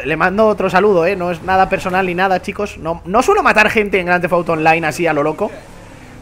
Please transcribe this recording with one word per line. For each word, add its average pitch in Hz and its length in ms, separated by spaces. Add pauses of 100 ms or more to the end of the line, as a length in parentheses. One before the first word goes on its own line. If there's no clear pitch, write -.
le 151 140
mando 190 300
otro 190 220
saludo, 185 360
¿eh? 196 100
No 175 140
es 170 140
nada 190 260
personal 190 360
ni 180 100
nada, 185 260
chicos. 202 380
No, 165 260
no 196 160
suelo 392 220
matar 214 260
gente 208 300
en 175 80
Grand 175 140
Theft 175 120
Auto 175 200
Online 160 340
así 160 180
a 160 80
lo 147 100
loco. 156 280 (720)